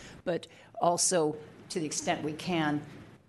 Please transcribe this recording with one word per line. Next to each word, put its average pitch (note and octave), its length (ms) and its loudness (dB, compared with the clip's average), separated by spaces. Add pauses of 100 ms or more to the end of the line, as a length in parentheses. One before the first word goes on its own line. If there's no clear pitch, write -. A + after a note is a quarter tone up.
(240)
but E3+ 220 -2 (360)
also, E3+ 520 4 (360)
to F#3 100 -2
the D#3 60 -2
extent D3 360 -2
we D3+ 120 -2
can, D3+ 480 0 (460)